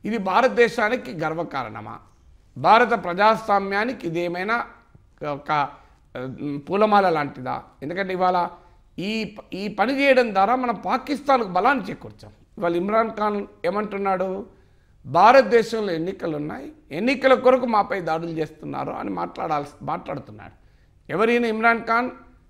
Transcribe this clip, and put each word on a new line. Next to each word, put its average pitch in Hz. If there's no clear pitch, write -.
ఇది 220
భారతదేశానికి 226
గర్వకారణమా? 139
భారత 202
ప్రజాస్వామ్యానికి 202
ఇదేమైనా 175
ఒక, 143
ఉమ్, 143
పూలమాల 202
లాంటిదా? 131
ఎందుకంటే 185
ఇవాళ 180
ఈ 214
ప-, -
ఈ 202
పని 220
చేయడం 254
ద్వారా 196
మనం 247
పాకిస్తాన్కు 247
బలాన్ని 196
చేకూర్చాం. -
ఇవాళ 170
ఇమ్రాన్ 214
ఖాన్ 208
ఏమంటున్నాడు? 196
"భారతదేశంలో 220
ఎన్నికలు 170
ఉన్నాయి, 190
ఎన్నికల 254
కొరకు 254
మాపై 202
దాడులు 165
చేస్తున్నారు" 147
అని -
మాట్లాడాల్సి, 170
మాట్లాడుతున్నాడు. 139
ఎవరైనా 233
ఇమ్రాన్ 226
ఖాన్ 233